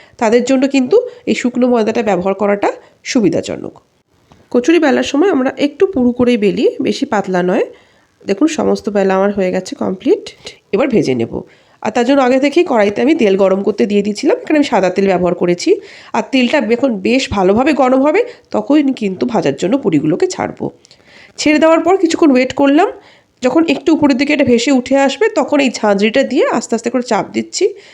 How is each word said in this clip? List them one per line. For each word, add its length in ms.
তাদের 260
জন্য 240
কিন্তু 280
এই 140
শুকনো 280
ময়দাটা 340
ব্যবহার 320
করাটা 340
সুবিধাজনক। 720
কচুরি 320
বেলার 260
সময় 200
আমরা 280
একটু 280
পুরু 260
করেই 320
বেলি, 200
বেশি 260
পাতলা 360
নয়। 220
দেখুন, 260
সমস্ত 420
বেলা 260
আমার 180
হয়ে 180
গেছে 220
কমপ্লিট। 480
এবার 160
ভেজে 320
নেব। 140
আর 140
তার 120
জন্য 140
আগে 180
থেকেই 240
কড়াইতে 380
আমি 120
তেল 220
গরম 260
করতে 240
দিয়ে 180
দিয়েছিলাম। 360
এখানে 180
আমি 120
সাদা 200
তেল 220
ব্যবহার 220
করেছি। 360
আর 180
তেলটা 280
যখন 180
বেশ 240
ভালোভাবে 420
গরম 240
হবে, 140
তখন 320
কিন্তু 340
ভাজার 360
জন্য 160
পুরিগুলোকে 480
ছাড়বো। 400
ছেড়ে 200
দেওয়ার 260
পর 180
কিছুক্ষণ 300
ওয়েট 220
করলাম। 340
যখন 260
একটু 240
উপরের 260
দিকে 160
এটা 160
ভেসে 220
উঠে 240
আসবে, 300
তখন 240
এই 100
ঝাঁঝরিটা 600
দিয়ে 220
আস্তে 220
আস্তে 160
করে 200
চাপ 220
দিচ্ছি। 320